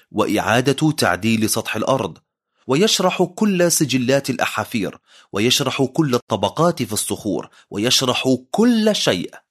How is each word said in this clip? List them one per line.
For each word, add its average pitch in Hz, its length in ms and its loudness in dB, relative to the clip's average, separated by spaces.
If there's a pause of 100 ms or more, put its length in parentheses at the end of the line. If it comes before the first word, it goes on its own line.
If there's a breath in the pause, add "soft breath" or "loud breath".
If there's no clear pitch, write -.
(120)
وإعادة 117 800 0
تعديل 110 580 0
سطح - 260 -4
الأرض، 110 420 -2 (500)
ويشرح 185 560 2
كل 180 480 0
سجلات 131 580 0
الأحافير، 107 680 -4 (320 soft breath)
ويشرح 123 520 0
كل 131 320 0
الطبقات 123 680 0
في 104 100 -6
الصخور، - 560 -4 (200 soft breath)
ويشرح 127 680 0 (160)
كل 220 440 2
شيء. 101 380 -2 (180)